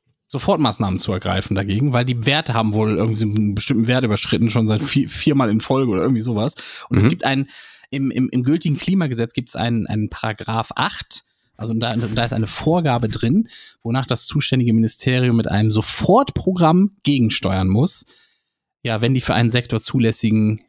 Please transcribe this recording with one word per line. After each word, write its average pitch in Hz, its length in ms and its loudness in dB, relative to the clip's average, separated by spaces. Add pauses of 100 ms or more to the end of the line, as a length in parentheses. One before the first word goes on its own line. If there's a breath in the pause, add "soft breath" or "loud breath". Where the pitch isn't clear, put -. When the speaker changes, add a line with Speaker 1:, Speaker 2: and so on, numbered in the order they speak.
(280)
Speaker 1:
Sofortmaßnahmen 123 680 0
zu - 140 -4
ergreifen 92 420 -2
dagegen, 107 380 0
weil 123 140 0
die 120 180 -4
Werte 135 300 0
haben 110 180 0
wohl 107 240 0
irgendwie 110 280 0
einen 104 300 0
bestimmten 113 320 0
Wert 127 180 0
überschritten, 107 440 0
schon 110 180 0
seit 110 140 2
vier, - 300 0
viermal 139 400 2
in 110 100 2
Folge 131 320 0
oder 92 80 0
irgendwie 113 220 0
sowas. 117 320 -2 (340 loud breath)
Und - 100 0
es 101 60 6
Speaker 2:
Mhm. 123 60 8
Speaker 1:
gibt 175 140 -2
einen, 135 240 0 (420 loud breath)
im, 131 200 -2
im, 127 200 0
im 127 140 0
gültigen 151 340 0
Klimagesetz 135 560 -2
gibt's - 220 -6
einen, 117 300 -2
einen 107 220 -2
Paragraph 113 680 -6
acht, - 500 -6 (340)
also 113 160 -6
da, 117 220 -2
da 117 280 -2
ist 113 80 -4
eine 110 140 -2
Vorgabe 143 600 0
drin, 117 400 0 (340 loud breath)
wonach 123 240 -2
das - 180 -2
zuständige 127 480 0
Ministerium 120 640 2
mit 113 120 0
einem 107 220 2
Sofortprogramm 180 1300 2
gegensteuern 104 680 2
muss, 117 380 2 (760 soft breath)
ja, 110 200 -2
wenn 127 100 4
die 131 80 2
für 104 140 0
einen 117 160 2
Sektor 117 320 -2
zulässigen, 110 880 2